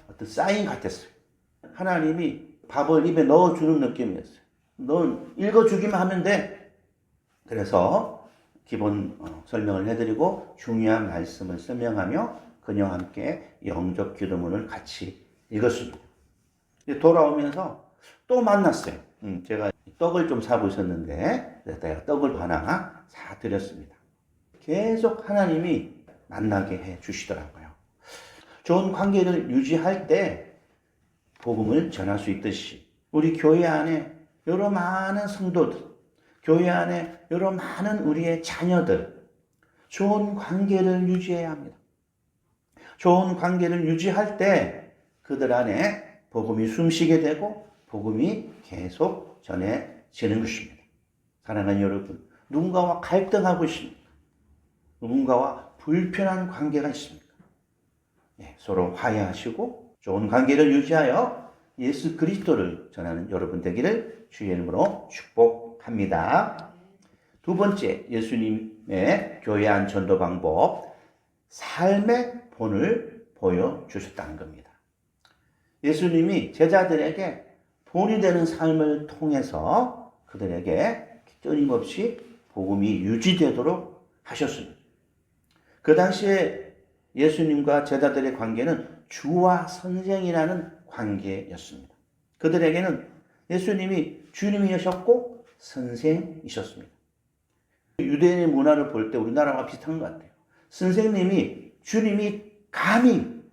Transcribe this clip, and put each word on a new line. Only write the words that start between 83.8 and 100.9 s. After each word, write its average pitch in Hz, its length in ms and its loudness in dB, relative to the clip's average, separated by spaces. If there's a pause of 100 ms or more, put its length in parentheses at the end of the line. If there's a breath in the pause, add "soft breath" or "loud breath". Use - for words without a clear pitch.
하셨습니다. - 520 -8 (1080 soft breath)
그 156 120 8
당시에 190 800 2 (400)
예수님과 147 720 2
제자들의 135 520 0
관계는 113 520 -4 (220)
주와 175 560 2
선생이라는 180 1040 -2 (160)
관계였습니다. 95 1080 -8 (460)
그들에게는 165 680 2 (440 soft breath)
예수님이 185 720 -2 (100)
주님이셨고 202 1120 0 (140)
선생이셨습니다. 131 1300 -6 (1080)
유대인의 170 480 4
문화를 147 440 4
볼 110 200 -2
때 131 80 -2
우리나라와 127 480 0
비슷한 160 320 -8
것 156 80 -6
같아요. - 240 -16 (400 soft breath)
선생님이, 190 1040 0 (100)